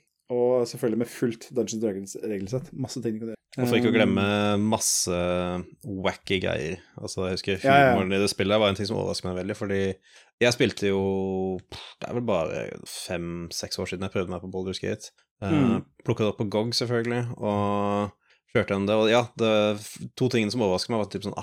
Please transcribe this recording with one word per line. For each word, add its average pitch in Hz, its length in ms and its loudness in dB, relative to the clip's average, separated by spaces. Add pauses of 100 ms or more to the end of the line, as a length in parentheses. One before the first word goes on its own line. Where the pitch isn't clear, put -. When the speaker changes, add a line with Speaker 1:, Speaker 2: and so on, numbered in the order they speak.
(300)
Speaker 1:
og 123 380 2
selvfølgelig 117 300 -2
med 117 100 0
fullt - 460 -4
Dungeons 117 200 0
and 113 100 -4
Dragons 98 400 -4
regelsett, 101 500 -6
masse 127 280 -6
ting 113 140 -2
du 110 40 -8
kan 113 100 -8
gjøre. 110 100 -12 (180)
Speaker 2:
Og 123 100 2
for 120 80 4
ikke 120 120 6
å 107 80 4
Speaker 1:
Um, 110 40 6
Speaker 2:
glemme 101 600 4 (100)
masse - 420 0 (720)
wacky 95 580 -2
greier. 85 360 -2 (200)
Altså, 104 300 -6
jeg 92 100 -2
husker 95 260 -2
Speaker 1:
Ja, 139 140 6
ja. 131 180 8
Speaker 2:
humoren 95 200 2
i 98 40 4
det 101 100 4
spillet 104 300 2
var 104 100 4
en 98 60 0
ting 101 120 -4
som 104 100 -4
overrasket 95 360 -4
meg 90 120 -4
veldig, 101 120 -6
fordi 98 380 0 (460)
jeg 120 120 6
spilte 104 340 0
jo, 95 720 0 (400)
det - 100 -10
er - 40 -8
vel 120 120 -2
bare 85 440 0 (160)
fem, 85 640 -8
seks - 280 -8
år 92 120 -4
siden 92 160 -4
jeg - 40 -10
prøvde 90 180 -2
meg 87 120 -8
på 92 100 -12
Baldur's 92 300 -6
Gate. 98 300 -6 (300)
Eh, 101 100 -2
Speaker 1:
Mm. 123 340 2 (200)
Speaker 2:
plukket 110 240 2
opp - 80 -4
på 107 120 -2
gog, 107 240 0
selvfølgelig, 120 680 -2
og 101 720 0 (440)
kjørte 104 160 2
gjennom 98 160 0
det, 107 80 2
og 110 140 4
ja, 120 140 4 (140)
det, 107 420 2
f-, - 360 -14
to 127 140 2
tingene 107 220 2
som 120 100 0
overrasket 92 300 2
meg 113 80 0
var 101 100 -2
typ 98 140 -8
sånn, 101 140 -6
"Ah, - 60 -6